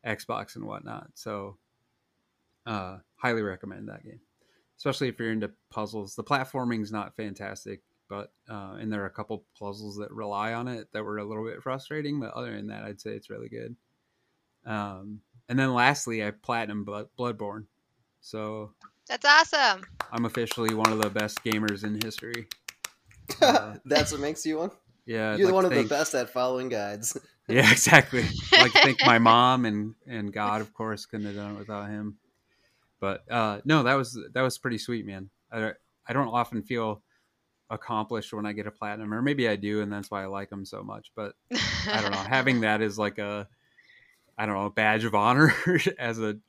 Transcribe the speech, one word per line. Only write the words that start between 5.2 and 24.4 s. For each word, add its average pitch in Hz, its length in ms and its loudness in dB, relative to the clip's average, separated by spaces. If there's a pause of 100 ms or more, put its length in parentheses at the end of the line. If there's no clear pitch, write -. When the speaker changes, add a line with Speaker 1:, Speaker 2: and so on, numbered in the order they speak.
Speaker 1:
into 107 200 -4 (180)
puzzles. 104 460 -8
The 113 80 -8
platforming's 123 680 -2
not 104 240 -6
fantastic, 101 680 -12 (260)
but, 101 240 -12 (160)
uh, 101 300 -12
and 110 120 -6
there 104 120 -4
are 98 40 -6
a 90 60 -8
couple 107 320 -10 (120)
puzzles 101 400 -10
that 104 140 -10
rely 104 420 -6
on 120 140 -6
it 117 260 -10
that 107 100 -6
were 104 140 -6
a 104 80 -6
little 110 200 -8
bit 113 180 -12
frustrating, 147 560 -6
but 117 140 -8
other 120 220 -10
than 104 120 -10
that, 107 160 -10
I'd 104 180 -12
say 107 100 -10
it's - 180 -14
really 113 200 -12
good. 117 260 -12 (880)
Um, 104 560 -8 (280)
and 123 100 2
then 131 140 2
lastly, 120 520 4
I 104 60 -2
platinum 104 540 -4
Blood-, 104 320 -10
Bloodborne. 107 500 -6 (540)
So 107 540 -10 (320)
Speaker 2:
That's - 180 -6
awesome. 285 640 4 (240)
Speaker 1:
I'm 117 140 -2
officially 113 480 -2
one 110 180 4
of 110 100 0
the 104 80 0
best 104 340 -4
gamers 107 400 -2
in 107 180 -4
history. 113 460 -10 (840)
Speaker 3:
<laughs> - 120 0
Speaker 1:
Uh, 185 440 4
Speaker 3:
That's 147 260 2
what 143 100 -4
makes 151 240 -4